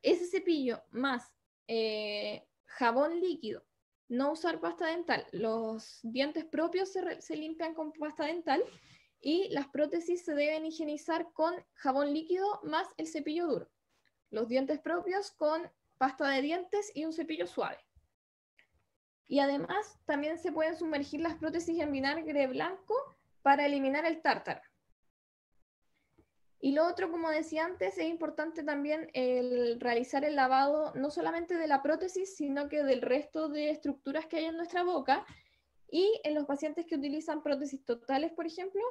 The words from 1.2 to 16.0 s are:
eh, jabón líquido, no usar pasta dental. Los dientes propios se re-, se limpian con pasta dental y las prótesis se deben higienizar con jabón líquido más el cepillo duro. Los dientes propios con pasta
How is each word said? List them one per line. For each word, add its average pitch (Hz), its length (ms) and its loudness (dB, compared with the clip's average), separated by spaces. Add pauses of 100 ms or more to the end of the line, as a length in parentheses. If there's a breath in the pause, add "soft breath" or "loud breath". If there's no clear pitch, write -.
eh, 214 800 -2 (160)
jabón 277 560 2
líquido, 339 460 -4 (420)
no 269 240 2
usar 330 280 -2
pasta 339 260 -2
dental. 330 460 0
Los 220 720 -4
dientes 285 440 -2
propios 339 440 0
se 370 120 -4
re-, 359 180 -4
se 311 160 -8
limpian 320 380 -4
con 311 180 -6
pasta 302 320 -4
dental 320 400 2 (560 loud breath)
y 339 300 2
las 277 180 -2
prótesis 339 560 0
se 311 100 -2
deben 302 300 2
higienizar 320 720 -4
con 330 200 2 (200)
jabón 285 400 0
líquido 359 480 0
más 320 340 -2
el 320 120 -6
cepillo 311 380 -2
duro. 254 240 -2 (600)
Los 220 180 -2
dientes 269 320 2
propios 359 520 -2
con 320 380 0 (280)
pasta 277 320 2